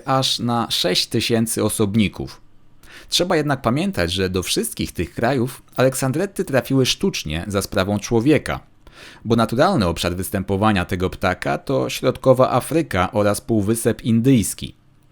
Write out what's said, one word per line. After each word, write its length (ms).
aż 340
na 320
sześć 360
tysięcy 580
osobników. 760
Trzeba 280
jednak 260
pamiętać, 500
że 180
do 120
wszystkich 500
tych 220
krajów 480
aleksandretty 680
trafiły 420
sztucznie 640
za 140
sprawą 360
człowieka, 640
bo 120
naturalny 500
obszar 300
występowania 680
tego 260
ptaka 480
to 320
środkowa 600
Afryka 640
oraz 280
Półwysep 600
Indyjski. 720